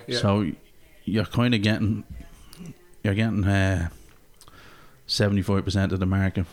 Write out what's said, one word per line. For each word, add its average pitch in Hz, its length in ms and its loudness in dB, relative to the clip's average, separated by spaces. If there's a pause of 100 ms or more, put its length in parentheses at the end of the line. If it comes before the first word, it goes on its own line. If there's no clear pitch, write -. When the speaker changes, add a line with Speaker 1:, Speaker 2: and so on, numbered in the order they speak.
Speaker 1:
yeah. 123 120 -4
Speaker 2:
So 101 320 2 (540)
you're 104 220 0
kinda 120 320 2
getting, 104 460 0 (1000)
you're 98 120 0
getting, 104 300 0
uh, 95 440 2 (1200)
seventy-five 101 560 2
percent 95 280 0
of 95 80 -2
the 92 60 0
market 95 460 0